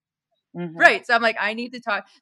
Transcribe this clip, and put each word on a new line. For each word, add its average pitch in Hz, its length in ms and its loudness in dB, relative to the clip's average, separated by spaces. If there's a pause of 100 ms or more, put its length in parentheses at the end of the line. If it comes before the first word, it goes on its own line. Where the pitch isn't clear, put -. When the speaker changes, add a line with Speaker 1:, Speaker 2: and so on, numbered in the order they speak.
(560)
Speaker 1:
Mm-hmm. 170 220 -8
Speaker 2:
Right. 262 280 4
So 240 80 2
I'm 233 60 4
like, 226 180 0
"I 208 140 -2
need 240 220 -8
to 240 60 -14
talk." 202 260 -6 (160)